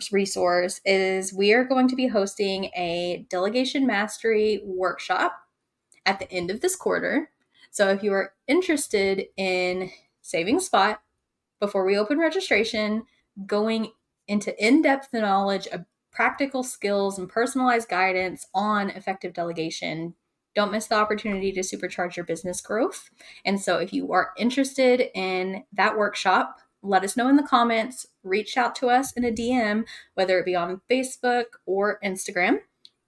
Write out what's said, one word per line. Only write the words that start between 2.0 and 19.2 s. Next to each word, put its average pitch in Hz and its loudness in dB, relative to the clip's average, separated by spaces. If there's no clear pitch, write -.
hosting 196 0
a 175 -4
delegation 254 0
mastery 214 0
workshop 185 -2
at 196 2
the - -10
end 175 -4
of 220 -6
this 370 0
quarter. 196 -2
So 196 2
if 196 0
you 196 0
are 196 -2
interested 262 2
in 185 -2
saving 185 0
a 370 0
spot 214 2
before 202 0
we 196 2
open 214 0
registration, 226 0
going 214 0
into 208 -2
in-depth 269 4
knowledge 196 0
of 175 -10
practical 254 -2
skills 196 -2
and 180 -8
personalized 247 0
guidance 185 -2
on 202 0
effective 190 -8